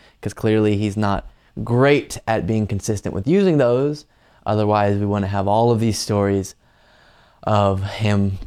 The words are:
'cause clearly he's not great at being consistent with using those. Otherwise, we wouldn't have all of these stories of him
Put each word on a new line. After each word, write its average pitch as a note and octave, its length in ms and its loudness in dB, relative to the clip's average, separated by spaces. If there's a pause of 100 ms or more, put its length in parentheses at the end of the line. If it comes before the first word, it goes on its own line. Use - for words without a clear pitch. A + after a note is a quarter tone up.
(220)
'cause G#2 100 -6
clearly G#2+ 440 2
he's G2+ 200 -2
not G2+ 300 -2 (380)
great B2+ 520 2 (120)
at A2 180 0
being G#2+ 220 0
consistent - 440 -4
with G2 140 -6
using F3+ 320 2
those. C3+ 480 0 (400)
Otherwise, G#2 520 2
we G#2 80 -2
wouldn't G2+ 240 -2
have G2 180 -2
all A2+ 220 2
of A2+ 100 2
these A2 180 0
stories G2+ 560 0 (920)
of G2+ 380 2
him G2+ 640 -2